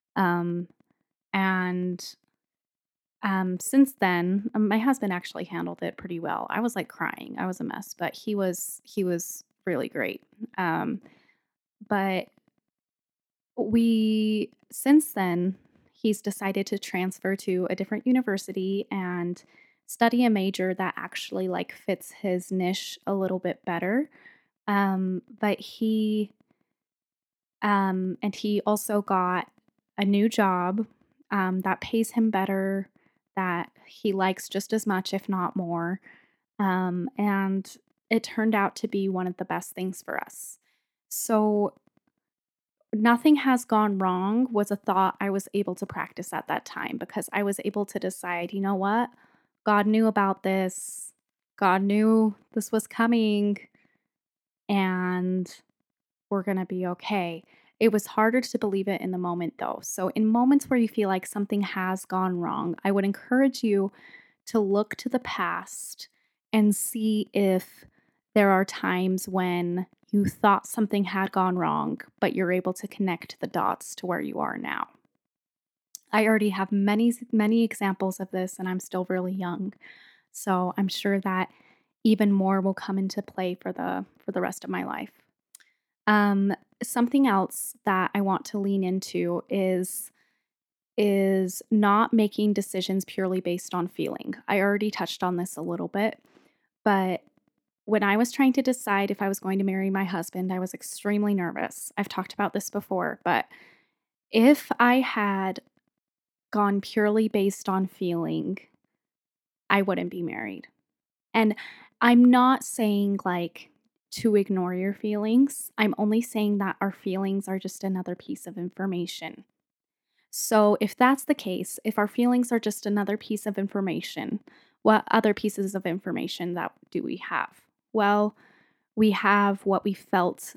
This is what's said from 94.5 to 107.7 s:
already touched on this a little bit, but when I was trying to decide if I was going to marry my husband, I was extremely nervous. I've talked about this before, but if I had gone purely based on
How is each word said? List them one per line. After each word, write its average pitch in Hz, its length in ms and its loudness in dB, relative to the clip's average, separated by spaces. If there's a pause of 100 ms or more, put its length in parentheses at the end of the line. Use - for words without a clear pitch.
already 202 320 2
touched - 320 -6
on 180 120 0
this 175 200 -6
a 151 60 -10
little 175 260 -6
bit, 208 320 -2 (640)
but 190 380 2 (640)
when 208 160 2
I 202 140 4
was 240 140 2
trying 262 220 4
to 269 100 2
decide 202 480 0
if 202 120 -4
I 196 60 0
was 196 120 -4
going 190 180 -2
to 196 60 0
marry 190 260 0
my 190 140 0
husband, 185 480 -4
I 185 60 -2
was 185 160 -6
extremely 208 600 -2
nervous. - 640 -4
I've 202 120 -2
talked - 260 -8
about 202 180 -2
this - 180 -4
before, 185 540 -4
but - 220 0 (840)
if 262 480 6
I 247 220 6
had 196 600 -2 (920)
gone 202 280 2
purely 214 480 2
based 202 400 0
on 190 180 0